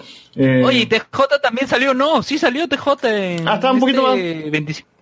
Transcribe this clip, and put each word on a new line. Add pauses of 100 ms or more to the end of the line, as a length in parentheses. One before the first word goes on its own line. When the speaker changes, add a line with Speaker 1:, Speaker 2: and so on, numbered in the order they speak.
(360)
Speaker 1:
Eh,
Speaker 2:
Oye,
T
J
también
salió,
no,
sí
salió
T
J (240)
en
Speaker 1:
Ah,
estaba
un
poquito
Speaker 2:
este
Speaker 1:
más
Speaker 2:
veinticinco. (140)